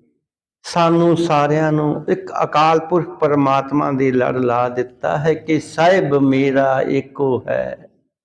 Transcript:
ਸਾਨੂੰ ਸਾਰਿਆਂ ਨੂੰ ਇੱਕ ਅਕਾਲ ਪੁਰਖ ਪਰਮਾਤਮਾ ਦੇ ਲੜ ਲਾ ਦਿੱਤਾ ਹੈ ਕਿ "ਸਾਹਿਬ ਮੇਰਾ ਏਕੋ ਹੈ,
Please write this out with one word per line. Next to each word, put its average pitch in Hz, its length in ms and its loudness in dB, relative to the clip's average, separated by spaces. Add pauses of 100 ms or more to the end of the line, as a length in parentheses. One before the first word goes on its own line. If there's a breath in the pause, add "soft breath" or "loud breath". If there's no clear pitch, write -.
(640)
ਸਾਨੂੰ 170 540 2
ਸਾਰਿਆਂ 156 540 0
ਨੂੰ 151 380 -2
ਇੱਕ - 220 -4 (120)
ਅਕਾਲ 156 360 2
ਪੁਰਖ 165 400 -4
ਪਰਮਾਤਮਾ 143 720 0
ਦੇ 135 200 0
ਲੜ 127 260 0
ਲਾ 123 320 0
ਦਿੱਤਾ 123 480 -4
ਹੈ 156 160 0
ਕਿ 156 260 -2
"ਸਾਹਿਬ 160 560 2
ਮੇਰਾ 135 680 2
ਏਕੋ 135 680 -2
ਹੈ, 64 420 -6 (360)